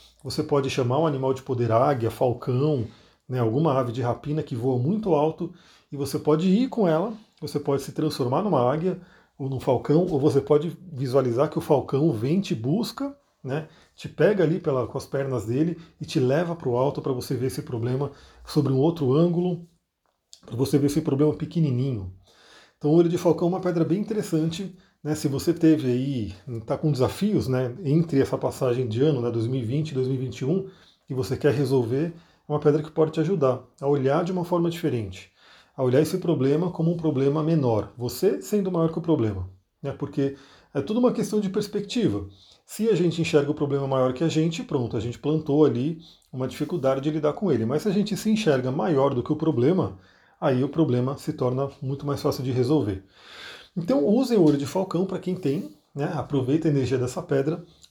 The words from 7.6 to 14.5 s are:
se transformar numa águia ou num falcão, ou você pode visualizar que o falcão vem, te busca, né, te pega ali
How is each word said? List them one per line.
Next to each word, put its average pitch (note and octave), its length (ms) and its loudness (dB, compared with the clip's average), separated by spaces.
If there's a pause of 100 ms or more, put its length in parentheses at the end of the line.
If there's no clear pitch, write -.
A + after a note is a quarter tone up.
se - 120 -12
transformar D3 500 -2
numa C3+ 280 2
águia E3 280 -2 (400)
ou C3+ 100 -6
num C3 100 -4
falcão, D3 480 2
ou D#3 120 0
você C#3 200 4
pode D3+ 380 2 (160)
visualizar B2+ 560 0
que - 80 -4
o D#3+ 40 -4
falcão C#3 500 2
vem, C3+ 300 0
te G3 120 -4
busca, G3+ 640 -4 (280)
né, C#3+ 240 -6 (280)
te - 140 -14
pega F#3 340 4
ali E3 160 2